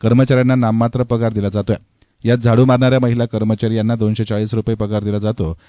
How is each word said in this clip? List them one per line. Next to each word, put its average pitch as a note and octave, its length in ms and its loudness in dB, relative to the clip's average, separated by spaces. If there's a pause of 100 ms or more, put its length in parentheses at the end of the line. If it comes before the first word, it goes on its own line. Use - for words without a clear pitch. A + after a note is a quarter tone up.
कर्मचाऱ्यांना B2+ 540 2
नाममात्र A#2 480 0
पगार A2+ 300 -2
दिला G2+ 160 -2
जातोय. G2+ 280 -2 (480)
यात A#2 140 2
झाडू A#2+ 260 4
मारणाऱ्या B2+ 360 2
महिला A#2+ 260 0
कर्मचारी A2 500 -2
यांना A2 180 0
दोनशे G#2+ 300 -2
चाळीस G#2+ 300 -4
रुपये A2+ 200 -2
पगार G#2 280 -2
दिला G#2 160 -2
जातो, G2+ 400 -4 (100)